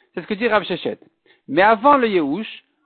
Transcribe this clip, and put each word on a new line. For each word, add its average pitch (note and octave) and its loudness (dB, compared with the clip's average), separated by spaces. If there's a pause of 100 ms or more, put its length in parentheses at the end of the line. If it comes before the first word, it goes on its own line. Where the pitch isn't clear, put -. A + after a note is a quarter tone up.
(140)
C'est F#3 -10
ce D3+ -18
que G#3+ -6
dit G#3 -4
Rav G#3 0
Shechet. D3+ -8 (480)
Mais D#3+ 0
avant A3+ 4
le A#3+ 0
Yehush, F3+ -4 (220)